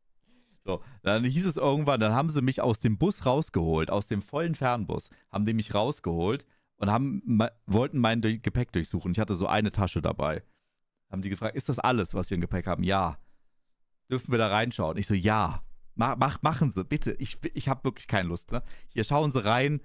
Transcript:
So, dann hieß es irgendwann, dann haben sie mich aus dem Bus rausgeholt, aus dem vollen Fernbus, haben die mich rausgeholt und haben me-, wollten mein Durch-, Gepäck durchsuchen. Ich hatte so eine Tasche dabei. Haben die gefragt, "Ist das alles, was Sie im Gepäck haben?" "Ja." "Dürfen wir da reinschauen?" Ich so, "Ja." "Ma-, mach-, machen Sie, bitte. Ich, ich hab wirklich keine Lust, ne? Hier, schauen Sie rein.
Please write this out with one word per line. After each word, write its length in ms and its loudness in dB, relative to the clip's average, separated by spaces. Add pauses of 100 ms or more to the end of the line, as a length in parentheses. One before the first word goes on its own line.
(640)
So, 180 -4 (180)
dann 220 6
hieß 220 4
es 100 2
irgendwann, 460 4
dann 120 4
haben 160 4
sie 120 2
mich 200 2
aus 200 2
dem 160 4
Bus 280 2
rausgeholt, 640 2
aus 180 -2
dem 140 -2
vollen 320 -4
Fernbus, 560 -2 (220)
haben 140 -2
die 80 0
mich 200 -2
rausgeholt 720 -2 (300)
und 160 0
haben 340 0
me-, 280 2 (140)
wollten 320 0
mein 220 2
Durch-, 200 0
Gepäck 320 -2
durchsuchen. 400 -2
Ich 60 -2
hatte 140 0
so 140 -2
eine 240 0
Tasche 300 0
dabei. 420 -2 (680)
Haben 120 -8
die 80 -4
gefragt, 260 -6
"Ist 140 -8
das 100 -2
alles, 360 0
was 120 -2
Sie 80 -4
im 60 0
Gepäck 260 -4
haben?" 160 -2
"Ja." 340 0 (960)
"Dürfen 220 -4
wir 40 4
da 120 2
reinschauen?" 480 0
Ich 100 -4
so, 60 0
"Ja." 500 0 (320)
"Ma-, 220 -2
mach-, 240 0
machen 280 0
Sie, 140 -4
bitte. 300 -2
Ich, 240 -6 (160)
ich 160 -4
hab 160 -2
wirklich 240 -6
keine 180 0
Lust, 240 -8
ne? 100 -2 (280)
Hier, 160 -4
schauen 260 0
Sie 140 -2
rein. 400 2